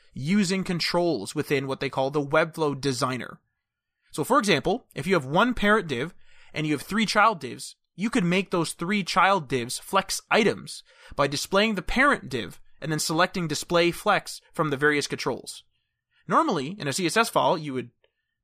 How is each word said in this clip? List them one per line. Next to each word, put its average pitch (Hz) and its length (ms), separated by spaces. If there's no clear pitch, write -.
using 185 500
controls 170 720
within 139 320
what 135 140
they 135 100
call 135 220
the 151 100
Webflow 151 580
designer. 127 600
So 156 120
for 254 140
example, 196 560
if 143 140
you 190 60
have 147 120
one 196 280
parent 208 340
div 143 260
and 156 140
you 151 60
have 139 80
three 214 240
child 208 340
divs, - 360
you 208 140
could 214 160
make 185 260
those 170 220
three 190 300
child 180 440
divs 123 320
flex - 500
items 190 540
by 143 120
displaying 196 480
the 180 60
parent 254 480
div 113 300
and 151 100
then 151 80
selecting 170 480
display 170 440
flex - 500
from 156 160
the 135 80
various 147 280
controls. - 580
Normally, 202 520
in 147 80
a 135 60
C 185 120
S 160 120
S 226 120
file, 156 280
you 147 160
would 123 160